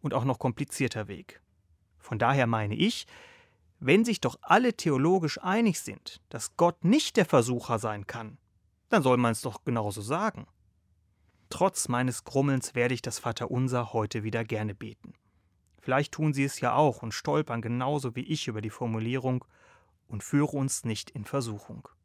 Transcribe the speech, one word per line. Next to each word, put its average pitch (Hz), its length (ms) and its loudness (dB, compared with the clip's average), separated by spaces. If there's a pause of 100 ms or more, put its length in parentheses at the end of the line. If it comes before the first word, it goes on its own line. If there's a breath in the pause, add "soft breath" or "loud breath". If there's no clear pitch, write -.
und 147 140 -4
auch 123 100 0
noch 131 140 0
komplizierter 123 680 -4
Weg. - 340 -14 (580)
Von - 180 -6
daher 123 300 4
meine 110 280 0
ich, - 300 0 (760 loud breath)
wenn 180 260 4
sich 233 160 -2
doch - 200 -2
alle 233 340 4
theologisch 160 640 2
einig 196 400 2
sind, - 500 -14
dass - 280 -10
Gott 170 260 2
nicht 240 340 4
der 190 80 6
Versucher 120 520 2
sein 107 300 -6
kann, 113 320 -12 (500)
dann 202 140 4
soll 127 140 6
man's 117 240 2
doch - 220 -8
genauso 110 380 -2
sagen. 165 460 -4 (1000)
Trotz - 400 0
meines 123 340 0
Grummelns 135 500 0
werde 123 220 0
ich 120 80 -8
das - 160 -8
Vaterunser 123 760 -2
heute 107 300 -2
wieder 113 200 -4
gerne 107 300 -4
beten. - 400 -16 (680)
Vielleicht 135 340 0
tun 151 200 0
Sie 139 120 2
es 139 140 -6
ja 123 140 0
auch 139 300 2
und 113 100 -6
stolpern 147 480 -2
genauso 127 540 -2
wie 127 80 -6
ich - 240 -4
über 110 140 -4
die 107 100 -4
Formulierung: 123 760 -2 (640 soft breath)
"Und 104 160 -8
führe 147 340 2
uns 135 260 -2
nicht 110 280 -4
in 104 140 -8
Versuchung." 113 600 -6 (180)